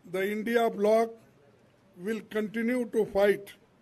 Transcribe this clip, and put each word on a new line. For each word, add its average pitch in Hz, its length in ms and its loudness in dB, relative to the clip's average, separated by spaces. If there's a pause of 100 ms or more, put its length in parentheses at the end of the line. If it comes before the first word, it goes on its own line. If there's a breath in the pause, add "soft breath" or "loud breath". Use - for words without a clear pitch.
(120)
The 190 200 -2
India 226 380 0
bloc 220 400 2 (880)
will 208 320 -6
continue 226 640 -2
to 214 140 2
fight 196 480 2 (280)